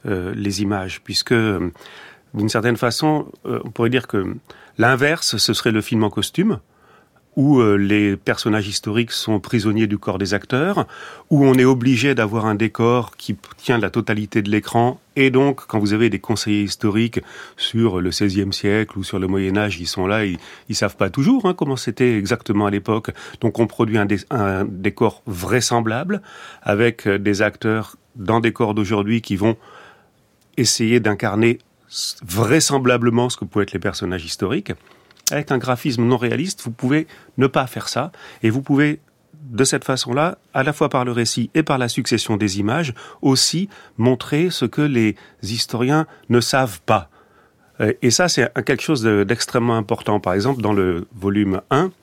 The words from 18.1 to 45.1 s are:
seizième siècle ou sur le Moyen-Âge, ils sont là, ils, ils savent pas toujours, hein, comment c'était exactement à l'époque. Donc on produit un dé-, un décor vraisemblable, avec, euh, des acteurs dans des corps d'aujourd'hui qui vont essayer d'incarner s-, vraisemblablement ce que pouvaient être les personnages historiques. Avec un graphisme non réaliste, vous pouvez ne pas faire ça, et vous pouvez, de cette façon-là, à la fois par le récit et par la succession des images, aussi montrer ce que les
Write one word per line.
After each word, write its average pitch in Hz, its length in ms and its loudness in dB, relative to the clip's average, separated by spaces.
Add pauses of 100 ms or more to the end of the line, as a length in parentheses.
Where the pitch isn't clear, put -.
seizième 98 440 -2
siècle 104 440 -2
ou 95 60 -8
sur 98 140 -6
le 95 80 -2
Moyen-Âge, 98 520 0
ils 85 80 -8
sont 92 200 -4
là, 107 180 0
ils, 92 140 -4 (320)
ils 107 40 -4
savent 101 220 -2
pas 98 140 0
toujours, 220 340 2
hein, 180 80 2
comment 143 240 -2
c'était 123 400 0
exactement 104 480 0
à 101 60 2
l'époque. 101 400 -2 (320)
Donc 113 160 -2
on 113 80 4
produit 110 320 0
un 101 80 2
dé-, 101 240 -2
un 98 340 0
décor 101 640 -2
vraisemblable, 110 960 -2 (400)
avec, 110 440 0
euh, 98 120 2
des 101 240 0
acteurs 110 540 -2 (180)
dans 110 260 0
des 113 140 0
corps 110 180 0
d'aujourd'hui 104 480 0
qui 104 160 -4
vont 110 220 2 (1000)
essayer 117 440 2
d'incarner 107 580 0 (320)
s-, - 260 -8 (100)
vraisemblablement 120 1040 2
ce 120 80 -4
que - 80 -10
pouvaient 101 200 -2
être - 100 -8
les 98 40 -6
personnages 90 460 -6
historiques. 101 480 -6 (600)
Avec 147 180 -4
un 135 80 2
graphisme 120 460 -2
non 123 140 4
réaliste, 120 440 -4
vous 120 80 -8
pouvez 139 380 -2 (280)
ne 135 120 2
pas 135 180 0
faire 117 220 -10
ça, 139 240 -4 (320)
et 113 60 4
vous 131 120 -2
pouvez, 147 380 2 (500)
de 117 140 2
cette 135 180 0
façon-là, 135 560 -2 (160)
à 131 80 0
la 147 100 0
fois 147 160 0
par 131 160 0
le 123 60 -4
récit 117 420 -2
et 160 120 2
par 147 140 0
la 123 100 0
succession 117 480 -2
des 101 240 -2
images, 123 340 -2 (280)
aussi 160 460 0 (280)
montrer 131 540 0
ce 139 160 -2
que 131 160 -2
les 117 340 2 (260)